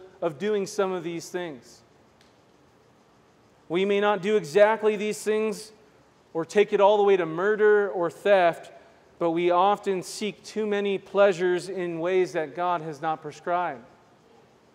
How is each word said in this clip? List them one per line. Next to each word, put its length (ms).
of 180
doing 280
some 260
of 100
these 280
things. 500
We 160
may 140
not 200
do 160
exactly 600
these 260
things 500
or 100
take 300
it 60
all 180
the 40
way 140
to 80
murder 640
or 200
theft, 600
but 120
we 200
often 520
seek 420
too 220
many 320
pleasures 720
in 300
ways 340
that 200
God 280
has 180
not 220
prescribed. 640